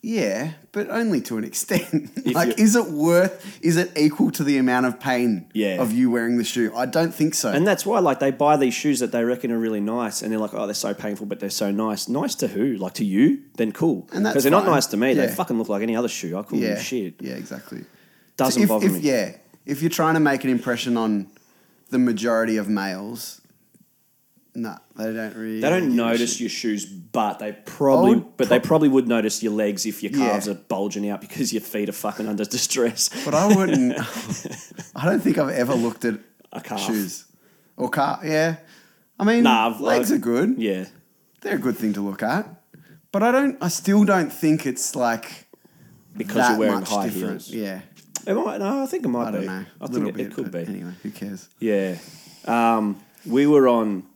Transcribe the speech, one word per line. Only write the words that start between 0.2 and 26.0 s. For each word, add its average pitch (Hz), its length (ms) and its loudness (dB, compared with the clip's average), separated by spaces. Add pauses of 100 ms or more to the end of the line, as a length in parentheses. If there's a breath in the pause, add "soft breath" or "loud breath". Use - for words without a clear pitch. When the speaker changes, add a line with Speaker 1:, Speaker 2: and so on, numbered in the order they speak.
Speaker 1:
but 202 160 -4
only 220 320 0
to 117 160 -6
an 107 80 -4
extent. - 680 -2
<laughs> - 120 -8
Speaker 2:
If 123 100 0
Speaker 1:
Like, 175 220 2
Speaker 2:
you 214 80 4
Speaker 1:
is 214 100 6
it 233 160 2
worth, 170 720 2
is 165 160 2
it 175 200 0
equal 151 340 4
to 156 120 -4
the 139 140 2
amount 127 280 4
of 120 140 -2
pain 120 540 0
Speaker 2:
Yeah. 104 280 0
Speaker 1:
of 113 120 0
you 123 180 4
wearing 120 260 0
the 117 60 0
shoe? 110 320 -2
I 123 100 0
don't 165 280 0
think 156 200 0
so. - 160 -2
Speaker 2:
And 147 160 2
that's 202 200 0
why, 208 140 0
like, 147 200 2
they 139 120 2
buy 147 260 4
these 131 160 2
shoes 139 260 0
that 123 140 -2
they 120 100 0
reckon 123 300 -2
are 113 40 0
really 110 220 -2
nice, 110 420 -4
and 107 80 -4
they're 110 100 0
like, 107 140 -4
"Oh, 110 140 -4
they're 107 60 -6
so 101 200 -2
painful, 104 320 -6
but 101 140 -8
they're 101 100 -6
so 101 220 -2
nice." 107 380 -2
Nice 151 260 -2
to 123 140 -2
who? 110 260 0
Like, 92 200 -8
to 110 100 -2
you? 123 340 4 (160)
Then 110 160 0
cool. 135 400 -2
Speaker 1:
And 196 140 0
that's - 80 0
Speaker 2:
'Cause 139 100 2
they're 139 80 4
not 202 140 6
Speaker 1:
fine. 175 80 4
Speaker 2:
nice 135 140 2
to 101 100 -4
me. 127 160 2
They 135 100 4
Speaker 1:
Yeah. 117 120 0
Speaker 2:
fucking 127 220 -2
look 113 120 -2
like 104 140 -2
any 113 120 -2
other 120 140 0
shoe. 87 280 -6
I 104 60 -6
call 117 160 -4
them 117 100 0
Speaker 1:
Yeah. 104 100 -2
Speaker 2:
shit. 101 420 -6
Speaker 1:
Yeah, 64 140 -8
exactly. - 500 -14 (500 soft breath)
Speaker 2:
Doesn't 127 240 0
Speaker 1:
So - 40 6
if, - 60 4
Speaker 2:
bother 110 180 2
Speaker 1:
if, - 60 4
Speaker 2:
me. 180 60 -4
Speaker 1:
yeah, 127 320 0 (340)
if 139 160 -6
you're 165 80 0
trying 160 260 2
to 160 40 2
make 139 240 2
an 131 60 0
impression 120 480 0
on 107 300 0 (640 soft breath)
the 127 80 2
majority 113 580 2
of 98 100 -2
males, 101 720 -6 (1160)
nah, 113 220 -8 (180)
they 110 180 -6
don't 110 220 -8
really 110 260 -6
Speaker 2:
They 139 80 0
don't 180 140 2
Speaker 1:
give 135 80 0
a 120 40 2
Speaker 2:
notice 117 380 2